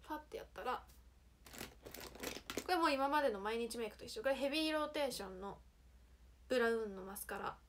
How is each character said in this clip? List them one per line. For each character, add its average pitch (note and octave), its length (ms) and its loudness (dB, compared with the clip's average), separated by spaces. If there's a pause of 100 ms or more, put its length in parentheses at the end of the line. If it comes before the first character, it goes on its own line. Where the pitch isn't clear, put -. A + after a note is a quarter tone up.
フ D#4 120 -8
ァ D4+ 40 -6
っ D4+ 80 -12
て - 100 -12
や - 80 -8
っ - 100 -20
た F#3 80 -8
ら、 A#3+ 220 -2 (1800)
こ - 60 -8
れ F4+ 80 6
も E4 80 6
う D#4+ 80 8
今 C#4 160 4
ま D4 120 6
で C#4 100 4
の G3+ 100 -2
毎 G#3+ 180 -2
日 A#3 200 -2
メ A#3 80 -2
イ G3+ 40 -4
ク - 80 -18
と - 60 -12
一 A#3+ 80 -10
緒。 A3 100 -8
こ B3+ 60 2
れ C4+ 80 4
ヘ C4+ 120 2
ビ D#4 220 4
ー - 20 2
ロ D4+ 120 4
ー D4 60 -2
テ D4 160 0
ー B3+ 40 0
シ G3 140 -6
ョ F#3+ 40 -8
ン F#3 120 -10
の G3 180 -8 (880)
ブ B3+ 100 4
ラ A#3 140 6
ウ A3+ 160 2
ン G3 80 -6
の F#3+ 80 -8
マ G3 140 -8
ス - 100 -8
カ G3+ 120 -4
ラ。 - 200 -4 (100)